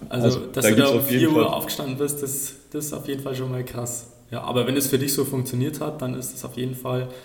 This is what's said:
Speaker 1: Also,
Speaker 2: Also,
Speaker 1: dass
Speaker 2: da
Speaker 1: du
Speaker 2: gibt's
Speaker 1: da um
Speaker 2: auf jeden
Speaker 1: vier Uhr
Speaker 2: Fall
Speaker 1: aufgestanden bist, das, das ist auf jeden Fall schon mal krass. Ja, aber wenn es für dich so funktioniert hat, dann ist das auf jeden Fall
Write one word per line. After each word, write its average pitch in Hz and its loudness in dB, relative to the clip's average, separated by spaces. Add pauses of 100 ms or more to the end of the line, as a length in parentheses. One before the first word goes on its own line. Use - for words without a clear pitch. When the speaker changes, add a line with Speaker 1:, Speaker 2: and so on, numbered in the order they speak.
Speaker 1:
Also, 123 0
Speaker 2:
Also, - 2
Speaker 1:
dass 131 0
Speaker 2:
da 107 8
Speaker 1:
du 110 6
Speaker 2:
gibt's 139 8
Speaker 1:
da 131 6
um - 4
Speaker 2:
auf 123 0
jeden 127 4
Speaker 1:
vier 156 6
Uhr 151 6
Speaker 2:
Fall - 2
Speaker 1:
aufgestanden 131 -4
bist, 143 -2
das, - -6 (180)
das 147 -6
ist - -8
auf 147 -8
jeden 135 -6
Fall 135 -4
schon 127 -4
mal 127 -4
krass. - -8 (200)
Ja, 117 -6
aber 123 0
wenn 127 2
es 143 2
für 135 2
dich 139 0
so 143 2
funktioniert 135 -2
hat, 151 -6
dann 127 -4
ist 127 -8
das - -12
auf 127 -14
jeden 127 -4
Fall 127 -4 (160)